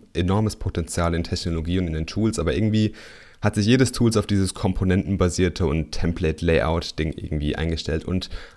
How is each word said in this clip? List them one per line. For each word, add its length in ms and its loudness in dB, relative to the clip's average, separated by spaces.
enormes 420 0
Potenzial 580 -2
in 100 0
Technologie 540 -2
und 80 0
in 60 -4
den 140 -4
Tools, 320 -2
aber 160 0
irgendwie 400 2
hat 120 2
sich 120 2
jedes 260 4
Tools 240 2
auf 100 0
dieses 280 2
komponentenbasierte 1120 0
und 260 0
Template-Layout-Ding 1200 0
irgendwie 400 -2
eingestellt. 480 -2
Und 260 -4